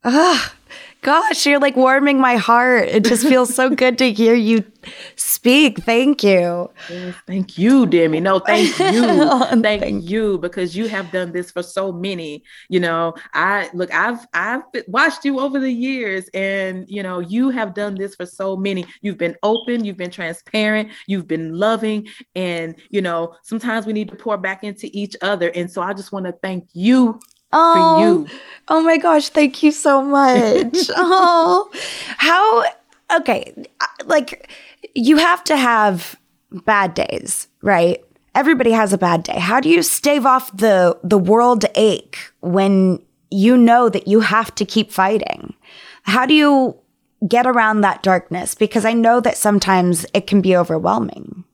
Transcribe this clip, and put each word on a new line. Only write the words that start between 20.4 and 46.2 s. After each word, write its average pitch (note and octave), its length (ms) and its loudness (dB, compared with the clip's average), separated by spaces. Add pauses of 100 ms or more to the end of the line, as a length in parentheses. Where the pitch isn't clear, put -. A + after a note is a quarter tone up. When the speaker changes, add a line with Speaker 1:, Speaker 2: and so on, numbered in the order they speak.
Speaker 2:
you've F#3+ 220 -6
been D#3+ 260 -6
loving, G#3+ 540 -4 (260)
and, E3+ 400 -6 (160)
you G3 140 -4
know, E3+ 400 -6
sometimes A3+ 420 -6
we G#3+ 80 -6
need G#3+ 160 -6
to - 60 -18
pour G#3 240 -6
back F#3+ 240 -8
into G3+ 300 -14
each G3+ 280 -8
other. F3 280 -2
And F3 220 -6
so F3+ 120 -8
I G3 100 -6
just G3 180 -14
wanna F#3 300 -8
thank F#3 320 -10
you A3+ 460 0 (340)
Speaker 1:
Oh. E4 200 4
Speaker 2:
for D#4+ 320 4
you. E4+ 220 2 (400)
Speaker 1:
Oh D#4+ 140 2
my E4 160 2
gosh, D#4 320 2
thank D4 340 0
you D4+ 80 6
so C#4 300 2
much. C4+ 920 2
Speaker 2:
<laughs> - 20 -6
Speaker 1:
Oh, F4+ 720 2 (480)
how, F#4+ 460 2 (560)
okay, - 340 -4 (280)
uh, - 40 -4 (200)
like, - 440 -4 (460)
you C4+ 220 4
have F4 280 0
to D4+ 120 0
have G#3+ 580 0 (360)
bad G3 420 -2
days, - 540 -8 (140)
right? F3 420 2 (300)
Everybody B3+ 380 2
has G#3+ 220 2
a F#3+ 40 0
bad E3+ 260 0
day. - 160 -8
How G3+ 200 0
do B3+ 80 -2
you E3+ 160 4
stave C#4+ 420 0
off B3+ 300 0
the, F#3+ 480 2
the F#3 140 2
world A3 480 4 (100)
ache - 420 0 (220)
when F#3+ 640 2 (260)
you G#3+ 280 4
know A#3 320 6
that F#3+ 180 -4
you G#3+ 140 4
have G#3+ 340 -2
to G3+ 100 -4
keep - 260 -2
fighting? - 600 -2 (500)
How B3+ 220 0